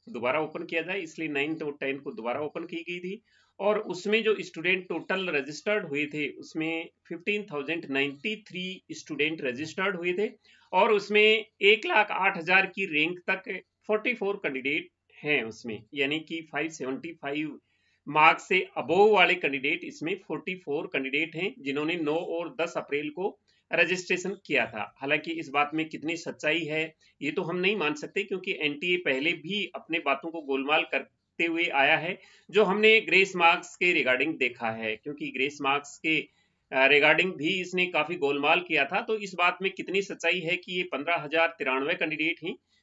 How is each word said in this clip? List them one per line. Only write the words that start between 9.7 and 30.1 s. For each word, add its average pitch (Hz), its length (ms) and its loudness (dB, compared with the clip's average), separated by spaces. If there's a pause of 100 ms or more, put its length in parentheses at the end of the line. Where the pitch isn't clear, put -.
हुए 175 180 -2
थे 208 160 -2 (440)
और 202 180 6
उसमें 214 540 6 (160)
एक 214 240 6
लाख 214 260 2
आठ 185 260 0
हजार 180 280 4
की 190 200 -6
रैंक 165 340 0 (100)
तक 185 320 -4 (260)
फ़ोर्टी 214 260 0
फ़ोर 202 220 -2
कैंडिडेट 143 540 -4 (340)
हैं 147 200 2
उसमें, 110 400 -10 (100)
यानी 143 260 -2
कि 165 220 -10
फ़ाइव 156 280 -6
सेवेंटी 135 440 -8
फ़ाइव 147 460 -6 (480)
मार्क्स 156 400 6
से 190 200 2 (100)
अबव 165 320 6
वाले 180 260 6
कैंडिडेट 151 480 -2
इसमें 165 440 -6
फ़ोर्टी 180 280 -8
फ़ोर 170 320 -6
कैंडिडेट 139 480 -4
हैं 135 240 -6
जिन्होंने 147 360 -4
नौ 156 200 -2
और 165 460 -4
दस 175 160 -2
अप्रैल 151 320 -4
को 175 300 -6 (340)
रजिस्ट्रेशन 180 720 0
किया 123 200 0
था। 113 360 -8
हालांकि 147 300 -2
इस 165 180 -8
बात 143 240 0
में 160 160 -4
कितनी 160 280 -6
सच्चाई 156 420 -4
है, 156 360 -4 (260)
ये 143 100 -2
तो 151 100 -4
हम 175 140 -4
नहीं 185 200 0
मान 151 180 0
सकते, 147 300 -6
क्योंकि 185 380 -6
एनटीए 156 360 0
पहले 156 360 0
भी 175 420 -6
अपने 160 240 -4
बातों 151 320 -2